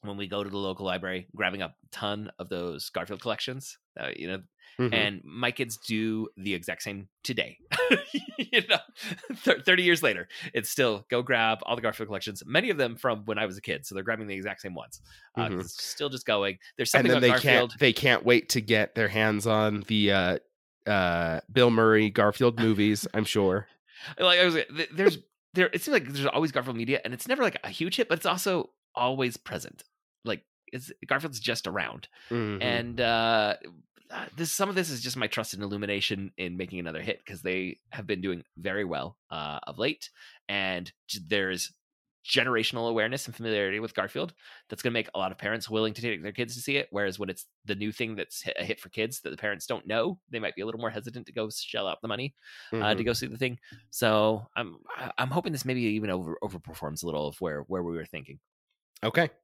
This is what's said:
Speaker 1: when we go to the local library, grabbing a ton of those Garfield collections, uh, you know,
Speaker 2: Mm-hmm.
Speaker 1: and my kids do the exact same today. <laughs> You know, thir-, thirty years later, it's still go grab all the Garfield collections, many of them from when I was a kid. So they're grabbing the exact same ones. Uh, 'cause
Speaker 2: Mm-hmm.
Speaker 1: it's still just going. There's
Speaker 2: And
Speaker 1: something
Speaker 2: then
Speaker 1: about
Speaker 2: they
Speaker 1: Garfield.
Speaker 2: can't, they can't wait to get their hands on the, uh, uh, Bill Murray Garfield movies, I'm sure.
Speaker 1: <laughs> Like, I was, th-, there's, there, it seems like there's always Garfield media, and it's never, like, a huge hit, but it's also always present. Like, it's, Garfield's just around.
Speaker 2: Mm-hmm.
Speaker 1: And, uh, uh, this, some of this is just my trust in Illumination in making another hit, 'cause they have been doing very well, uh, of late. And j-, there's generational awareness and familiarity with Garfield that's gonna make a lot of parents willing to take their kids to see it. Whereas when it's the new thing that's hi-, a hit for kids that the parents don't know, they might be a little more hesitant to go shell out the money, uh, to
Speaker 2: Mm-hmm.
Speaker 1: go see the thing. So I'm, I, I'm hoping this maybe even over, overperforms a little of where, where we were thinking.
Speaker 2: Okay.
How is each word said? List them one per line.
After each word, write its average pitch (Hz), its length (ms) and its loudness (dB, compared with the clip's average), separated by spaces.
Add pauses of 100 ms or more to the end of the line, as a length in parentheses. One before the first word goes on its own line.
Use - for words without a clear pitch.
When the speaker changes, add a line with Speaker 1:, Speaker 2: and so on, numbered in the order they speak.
Speaker 1:
when 101 160 -8
we 101 100 -6
go 101 160 -2
to 98 60 -8
the 98 80 -6
local 98 260 -4
library, 92 500 -2
grabbing 95 280 -2
a 82 120 -8 (160)
ton 104 480 -6
of 92 120 -10
those 87 400 -4
Garfield 87 320 -6
collections, 127 560 -6 (200)
uh, - 160 -6
you 76 140 -8
know, 92 140 -6 (360)
Speaker 2:
Mm-hmm. 123 160 2
Speaker 1:
and 104 300 2
my 117 260 -2
kids 120 260 -6
do 110 520 -2 (100)
the 95 160 -4
exact 87 280 -6
same 98 260 -8 (140)
today. - 360 -4 (320)
<laughs> 554 80 6 (400)
You 247 300 2
know, 196 100 4 (580)
thir-, - 240 2
thirty 180 220 6
years 170 200 6
later, 98 240 2 (280)
it's 110 160 -2
still 110 400 2
go 123 120 2
grab 113 420 4
all 120 120 0
the 117 60 -8
Garfield 110 260 -2
collections, 101 380 -8
many 185 240 0
of 170 80 0
them 117 180 0
from 110 300 -2
when 107 120 -2
I 107 80 0
was 95 120 -6
a - 20 -14
kid. 76 240 -4
So - 100 -12
they're 98 100 -6
grabbing 110 240 -4
the 98 60 -6
exact 95 280 -8
same 95 120 -8
ones. 60 260 -14 (360)
Uh, - 60 0
'cause 82 80 0
Speaker 2:
Mm-hmm. 92 100 -2
Speaker 1:
it's 85 240 -8
still - 240 -6
just 135 160 -8
going. 98 340 2 (200)
There's 120 160 0
Speaker 2:
And 135 120 6
Speaker 1:
something 127 40 6
Speaker 2:
then 123 80 6
Speaker 1:
about 123 240 6
Speaker 2:
they 139 60 4
Speaker 1:
Garfield. 123 240 6
Speaker 2:
can't, - 80 -4
they 131 120 8
can't 123 320 4
wait 120 260 6
to 127 120 2
get 107 320 2
their 110 140 2
hands 107 380 2
on 107 420 2
the, 104 240 4
uh, 90 260 4 (480)
uh, 85 540 2 (120)
Bill 120 180 8
Murray 110 380 8
Garfield 113 500 4
movies, 107 540 4
I'm 107 120 2
sure. 101 420 2 (260)
Speaker 1:
<laughs> - 260 -16
Like, 175 220 6
I 180 60 10
was, 170 80 4
th-, 156 400 -2
there's, 180 240 6 (340)
there, 180 220 4
it 175 80 -2
seems 302 100 0
like 180 160 4
there's 139 180 -2
always 147 260 2
Garfield 123 240 -2
media, 117 280 0
and 120 80 -4
it's 127 160 -10
never, 269 140 2
like, 214 200 2
a - 60 -8
huge 190 280 -2
hit, 233 120 2
but 165 100 4
it's - 80 -2
also 180 440 2 (240)
always 127 420 0
present. - 460 -10 (420)
Like, 110 200 -4 (280)
it's, 131 200 -12 (140)
Garfield's 139 340 -2
just 113 260 -2
around. 82 420 -6 (220)
Speaker 2:
Mm-hmm. 107 320 -2
Speaker 1:
And, 120 380 -2
uh, 113 540 4 (560)
uh, - 140 -8 (120)
this, 165 140 -4
some 196 180 0
of 196 60 -4
this 175 160 0
is 127 100 -6
just 123 160 -6
my 113 120 0
trust - 260 -4
in 95 80 -8
Illumination 101 760 -2
in 90 200 -4
making 92 240 -6
another 80 200 -6
hit, - 240 -4
'cause 92 180 -14
they 92 360 -2 (120)
have 104 180 -10
been 98 120 -2
doing 90 220 -2 (140)
very 98 280 -2
well, 80 320 -4 (140)
uh, 73 360 -6
of 78 120 -12
late. - 320 -4 (380)
And 95 420 -2 (160)
j-, - 200 -8
there's 95 460 0 (560)
generational 120 600 2
awareness 113 360 0
and 120 80 -12
familiarity 104 460 0
with 113 140 -8
Garfield 143 400 -4 (340)
that's - 140 -10
gonna 120 100 0
make 113 220 0
a - 40 -4
lot 95 140 -2
of - 60 -14
parents 107 320 -4
willing 110 240 2
to 113 80 -12
take 107 200 -4
their 101 100 -8
kids 117 220 -4
to 120 60 -10
see 135 160 -2
it. 139 140 -2
Whereas 98 280 -2
when 98 120 -4
it's - 160 -10 (180)
the 104 100 -2
new 104 180 -4
thing 113 240 -4
that's - 260 -8
hi-, 92 160 -6
a 87 60 -4
hit 104 140 -4
for - 120 -18
kids 113 300 -4
that - 100 -8
the 76 80 -10
parents 101 280 -6
don't 113 200 -6
know, 117 320 -2 (100)
they 120 100 -8
might 104 160 -6
be 92 80 -8
a 104 40 -4
little 113 140 -8
more 117 100 -4
hesitant 117 360 -10
to - 60 -20
go 110 160 -4
shell 104 400 -6
out 82 140 -4
the 113 60 -8
money, 120 260 -6 (380)
uh, 113 40 -2
to 107 80 0 (120)
Speaker 2:
Mm-hmm. 95 80 0
Speaker 1:
go 120 100 2
see 117 120 -4
the 113 120 -10
thing. 123 200 -2 (320)
So 110 640 4
I'm, 95 220 -6 (200)
I, - 220 -8
I'm 131 120 0
hoping 175 220 0
this 135 120 -6
maybe 127 180 0
even 107 280 0
over, 90 320 -2
overperforms 80 600 -8
a 85 40 -4
little 76 220 -2
of 71 120 -10
where, 76 220 -4
where 90 200 -4
we 85 140 -4
were 80 80 -6
thinking. 69 340 -14 (640)
Speaker 2:
Okay. 151 280 0 (140)